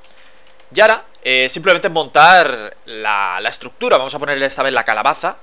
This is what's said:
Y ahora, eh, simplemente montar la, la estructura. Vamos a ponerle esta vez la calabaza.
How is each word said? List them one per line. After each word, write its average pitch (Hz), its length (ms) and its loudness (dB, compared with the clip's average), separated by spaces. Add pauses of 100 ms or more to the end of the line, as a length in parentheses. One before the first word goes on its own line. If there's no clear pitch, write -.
(760)
Y 196 60 0
ahora, 220 240 4 (180)
eh, 127 260 2
simplemente 175 400 0
montar 151 880 2 (100)
la, 104 540 -4
la 107 80 -6
estructura. 190 480 -4
Vamos 135 180 -4
a 147 40 -12
ponerle 139 280 -4
esta 135 160 -6
vez 131 100 0
la 120 120 -2
calabaza. 123 580 -4